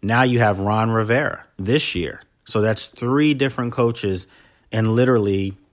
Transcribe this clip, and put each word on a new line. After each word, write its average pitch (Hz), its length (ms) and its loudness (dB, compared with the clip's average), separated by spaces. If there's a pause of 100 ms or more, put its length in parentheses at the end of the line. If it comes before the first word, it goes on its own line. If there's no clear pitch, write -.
Now 117 220 2
you 123 160 2
have 104 200 2
Ron 107 300 0
Rivera 113 560 -2 (120)
this 117 360 -2
year. 80 300 -8 (220)
So - 160 -2
that's 110 260 -2
three 143 480 0
different 127 360 -2
coaches 104 540 -2 (460)
in 110 240 0
literally 101 600 2 (180)